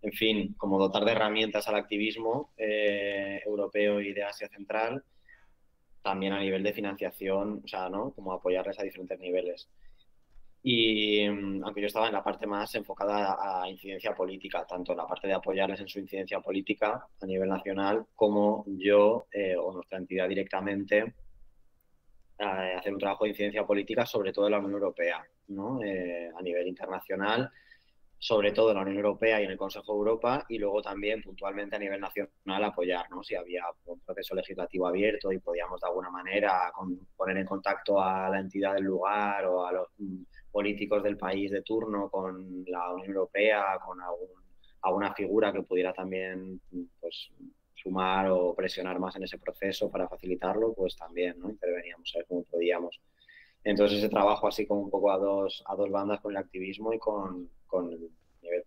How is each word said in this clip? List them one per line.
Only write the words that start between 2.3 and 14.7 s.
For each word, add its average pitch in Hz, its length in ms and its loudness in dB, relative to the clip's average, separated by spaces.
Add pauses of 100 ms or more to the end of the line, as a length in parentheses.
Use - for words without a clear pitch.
eh, 101 880 0
europeo 104 540 2
y 101 140 -4
de 101 100 -2
Asia 101 240 -6
Central, 110 560 -2 (1000)
también 95 320 0
a 98 60 -2
nivel 95 240 0
de 104 100 0
financiación, 98 920 -2
o - 40 -16
sea, 92 220 -4
¿no? 107 220 -4
Como 98 200 -8
apoyarles 92 480 0
a 104 40 -4
diferentes 92 360 -8
niveles. 90 500 -2 (960)
Y, 107 640 4
mm, 98 340 -2
aunque 101 180 -4
yo 101 60 0
estaba 110 200 2
en 107 60 0
la 98 100 0
parte 147 240 -2
más 104 280 -4
enfocada 101 580 0
a, 95 300 -2
a 92 60 -4
incidencia 98 440 -6
política, 92 520 -4
tanto 90 260 -6